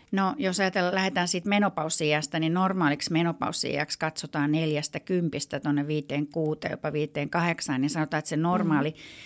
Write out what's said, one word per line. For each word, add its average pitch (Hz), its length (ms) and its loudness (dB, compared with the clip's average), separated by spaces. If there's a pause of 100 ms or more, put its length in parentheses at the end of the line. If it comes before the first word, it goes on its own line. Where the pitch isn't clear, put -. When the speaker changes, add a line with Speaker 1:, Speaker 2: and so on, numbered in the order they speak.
(120)
Speaker 1:
No, 190 260 2
jos 190 220 0
ajatellaan, 185 340 2
lähdetään 190 340 0
siitä 180 200 -2
menopaussiiästä, 160 920 0
niin 160 140 2
normaaliksi 180 580 2
menopaussiiäksi - 840 0
katsotaan 151 540 -2
neljästä 151 480 0
kympistä - 600 -2
tonne 143 260 0
viiteen 147 400 -2
kuuteen, 156 440 -2
jopa - 220 -4
viiteen 147 380 -2
kahdeksaan, 165 500 0
niin 143 100 2
sanotaan, 156 280 -2
että 151 100 -6
se 156 80 -2
normaali 160 540 2
Speaker 2:
Mm. 156 60 -12 (300)